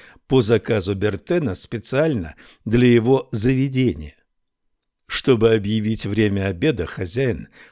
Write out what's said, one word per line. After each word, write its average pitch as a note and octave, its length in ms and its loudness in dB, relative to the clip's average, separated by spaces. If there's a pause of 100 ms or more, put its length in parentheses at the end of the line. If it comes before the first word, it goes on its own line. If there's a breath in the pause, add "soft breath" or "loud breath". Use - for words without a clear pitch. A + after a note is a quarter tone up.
(280 loud breath)
по C3 140 2
заказу G#2 540 0
Бертена G#2 600 -2
специально B2 800 -4 (280 soft breath)
для A#2+ 240 4
его A#2+ 440 4
заведения. B2 840 -2 (920)
Чтобы A2+ 460 2
объявить G#2+ 520 -2
время G2+ 420 0
обеда, F#2+ 380 -2
хозяин G#2 640 -6 (220 soft breath)